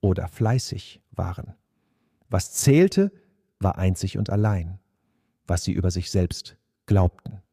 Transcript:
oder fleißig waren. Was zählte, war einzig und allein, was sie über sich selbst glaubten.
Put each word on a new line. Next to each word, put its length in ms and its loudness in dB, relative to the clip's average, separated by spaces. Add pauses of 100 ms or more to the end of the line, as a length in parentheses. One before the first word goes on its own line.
oder 260 0
fleißig 720 -4 (120)
waren. 420 -8 (720)
Was 240 -2
zählte, 600 4 (480)
war 180 0
einzig 400 0
und 100 -2
allein, 500 -2 (680)
was 180 -2
sie 80 -2
über 180 0
sich 200 -6
selbst 480 -4 (260)
glaubten. 560 0 (120)